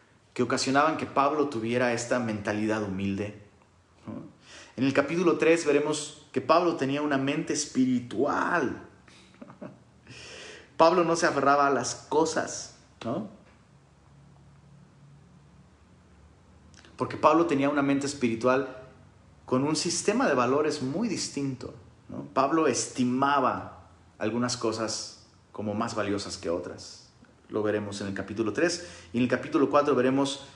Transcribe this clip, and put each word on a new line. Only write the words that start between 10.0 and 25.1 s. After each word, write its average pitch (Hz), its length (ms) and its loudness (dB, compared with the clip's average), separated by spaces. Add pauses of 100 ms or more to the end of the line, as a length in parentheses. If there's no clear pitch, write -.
Pablo 175 260 8
no 165 140 2
se 170 80 0
aferraba 139 420 4
a 139 40 4
las 127 240 0
cosas, - 840 -2 (260)
¿no? 170 280 -4 (3750)
Porque 127 180 -4
Pablo 160 300 4
tenía 143 240 2
una 147 100 0
mente 139 240 2
espiritual 127 800 0 (640)
con 127 180 0
un 156 120 0
sistema 202 520 0
de 147 60 2
valores 131 480 2
muy 165 260 -2
distinto, 139 640 -6 (380)
¿no? - 240 -12
Pablo 156 320 2
estimaba 123 1200 0 (300)
algunas 117 400 -2
cosas 110 680 -4 (260)